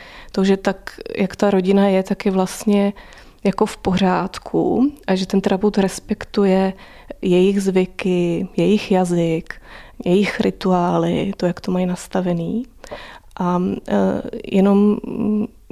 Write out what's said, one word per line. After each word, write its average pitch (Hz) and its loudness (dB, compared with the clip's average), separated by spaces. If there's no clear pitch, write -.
to, 190 0
že 196 4
tak, - -6
jak 190 -2
ta 202 2
rodina 196 4
je, 190 2
tak - -4
je 202 2
vlastně 202 0
jako 202 2
v - -10
pořádku 185 0
a 190 2
že 190 -2
ten 196 0
terapeut 202 0
respektuje 190 0
jejich 190 4
zvyky, 180 0
jejich 190 2
jazyk, 175 0
jejich 185 2
rituály, 180 0
to, - -2
jak 175 -2
to 190 -6
mají 185 0
nastavený. 180 -4
A, 180 0
eh, 196 0
jenom, 202 4
mm, 214 -2